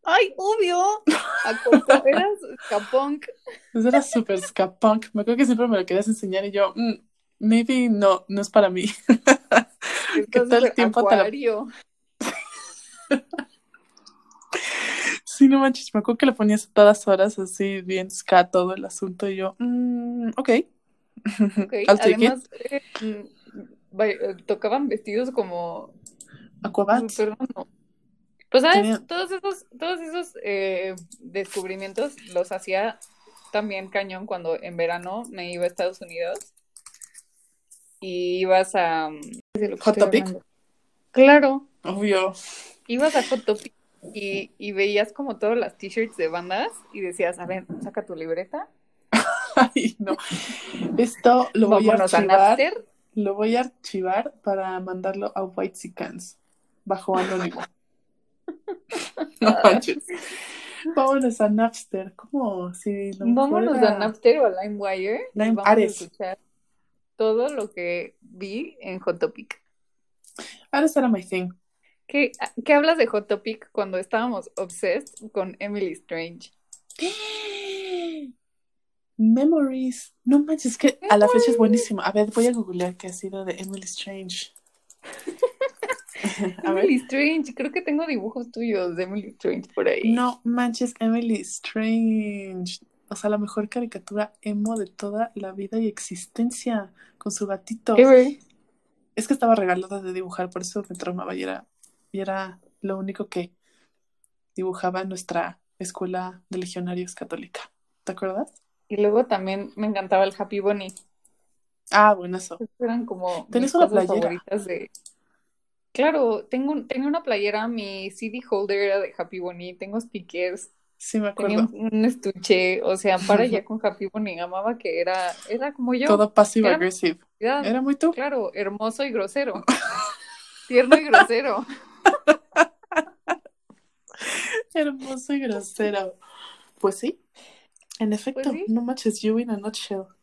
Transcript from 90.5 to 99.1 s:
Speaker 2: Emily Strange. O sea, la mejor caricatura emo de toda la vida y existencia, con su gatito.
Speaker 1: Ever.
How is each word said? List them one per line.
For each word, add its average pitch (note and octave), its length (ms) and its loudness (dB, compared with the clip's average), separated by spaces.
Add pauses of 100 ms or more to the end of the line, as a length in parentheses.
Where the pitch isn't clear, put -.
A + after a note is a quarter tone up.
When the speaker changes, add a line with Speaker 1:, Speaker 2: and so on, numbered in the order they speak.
Speaker 2:
Emily A3+ 420 0
Strange. G#3 1400 -4 (300)
O G#3 60 -8
sea, G#3 140 -4
la G#3 80 0
mejor G#3 320 -6
caricatura G#3 720 -6
emo G#3 360 -4
de G3 100 -6
toda G#3+ 480 -8
la G3 160 -10
vida G3 280 -8
y A3+ 80 0
existencia, A3 1040 -6 (260)
con G3+ 140 -8
su - 160 -6
gatito. G#3+ 500 -4
Speaker 1:
Ever. C4 300 10 (880)